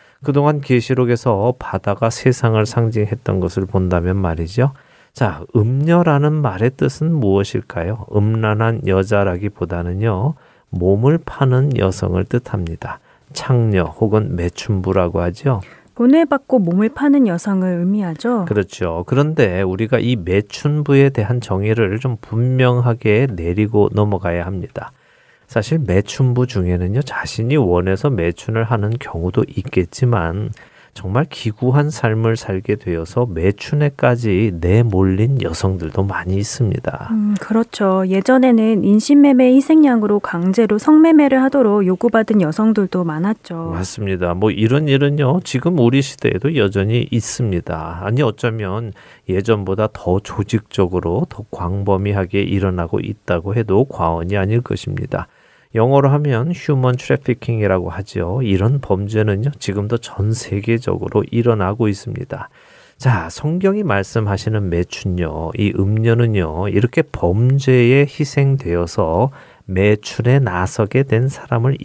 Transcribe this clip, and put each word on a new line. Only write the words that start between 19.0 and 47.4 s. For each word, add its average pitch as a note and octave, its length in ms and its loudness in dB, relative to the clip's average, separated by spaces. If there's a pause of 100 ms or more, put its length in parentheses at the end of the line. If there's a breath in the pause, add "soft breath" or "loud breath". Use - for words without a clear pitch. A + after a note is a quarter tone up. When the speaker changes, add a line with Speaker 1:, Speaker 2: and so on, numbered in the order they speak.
Speaker 1:
그런데 B2+ 540 0
우리가 G2+ 380 -2
이 A#2+ 180 0
매춘부에 C#3 960 0
대한 A#2+ 280 -2
정의를 G#2+ 600 0
좀 B2 200 -4
분명하게 B2 1120 2
내리고 G2+ 640 2
넘어가야 F#2 520 0
합니다. F2+ 460 -10 (560 soft breath)
사실 D3 320 -2
매춘부 B2 680 0
중에는요, F2+ 560 -2
자신이 - 520 -4
원해서 F#2+ 540 2
매춘을 A2 560 -2
하는 G#2+ 340 -2
경우도 - 480 -4
있겠지만 G2 1040 -2 (440 soft breath)
정말 A2+ 360 -2
기구한 C3 600 -2
삶을 A2+ 480 0
살게 G2 400 -4
되어서 E2+ 480 -2
매춘에까지 A2+ 1400 0
내몰린 G2+ 800 4
여성들도 F2 640 -2
많이 F#2+ 340 -2
있습니다. - 760 -4
Speaker 2:
음, G#3 300 0
그렇죠. G3 640 0
예전에는 A3+ 800 2
인신매매 C4 580 6 (120)
희생양으로 B3+ 640 4
강제로 F#3+ 560 0
성매매를 D4+ 640 6
하도록 A3 420 2
요구받은 G#3+ 540 2
여성들도 F#3+ 640 0
많았죠. E3 680 -4
Speaker 1:
맞습니다. F#2 640 -2
뭐 G2+ 160 0
이런 B2+ 360 0
일은요, C#3+ 560 2
지금 E3+ 360 -2
우리 B2 220 4
시대에도 C3+ 540 -4
여전히 G2+ 560 0
있습니다. E2+ 880 -4